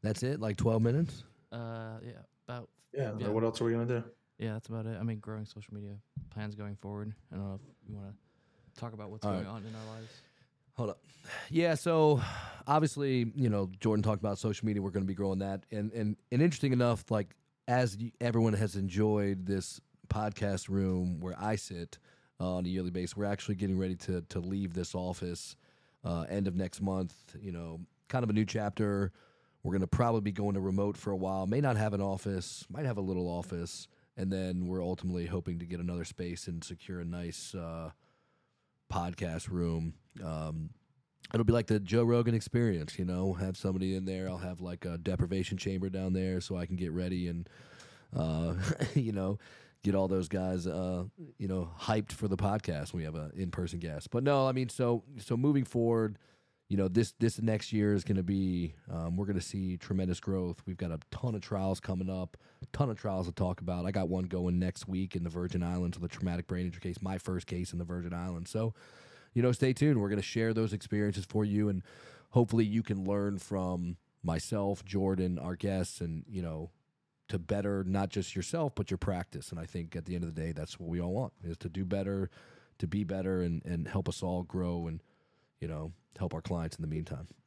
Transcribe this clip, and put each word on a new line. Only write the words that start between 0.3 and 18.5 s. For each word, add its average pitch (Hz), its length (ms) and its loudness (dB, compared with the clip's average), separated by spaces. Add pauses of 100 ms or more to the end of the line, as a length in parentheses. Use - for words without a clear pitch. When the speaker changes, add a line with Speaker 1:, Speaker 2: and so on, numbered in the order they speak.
Speaker 1:
Like, 107 160 0
twelve 113 260 4
minutes? 135 440 2 (260)
Speaker 2:
Uh, 113 500 -8
yeah, 117 200 -16 (260)
about 120 220 -12 (240)
Speaker 3:
Yeah, 131 260 -2
Speaker 2:
yeah. - 80 -2
Speaker 3:
what 113 160 2
else 113 160 0
are 117 60 2
we 117 80 2
gonna 117 120 0
do? 120 160 0 (380)
Speaker 2:
Yeah, 113 140 -2
that's 113 160 -8
about 113 160 -4
it. 113 120 -6
I 98 60 -4
mean, 113 160 -2
growing 107 260 -8
social - 280 -16
media 104 240 -10 (320)
plans 107 260 -8
going 104 220 -8
forward. 104 360 -8 (180)
I - 40 -10
don't 98 100 -4
know 98 100 -6
if - 340 -18
you 104 80 -10
wanna 98 160 -12 (640)
talk 117 160 -8
about 107 180 -12
what's 107 140 -8
Speaker 1:
All 101 80 2
Speaker 2:
going 92 100 -2
Speaker 1:
right. 98 80 -8
Speaker 2:
on 107 140 -10
in 110 100 -10
our 110 200 -12
lives. 113 260 -16 (540)
Speaker 1:
Hold 113 160 -2
up. - 120 -12 (460)
Yeah, 165 260 4
so 156 460 6 (440)
obviously, 139 720 4
you 127 140 4
know, 101 200 2 (120)
Jordan 107 220 6
talked 107 180 4
about 101 180 0
social 107 260 -2
media. 104 160 2
We're 95 100 -2
gonna 95 140 0
be 95 80 0
growing 95 260 0
that. 98 300 -2
And, 107 220 -2
and, 107 240 0 (160)
and 123 100 6
interesting 147 300 4
enough, 120 400 4
like, 104 240 0 (320)
as 120 300 4
y-, 113 240 -4
everyone 113 320 4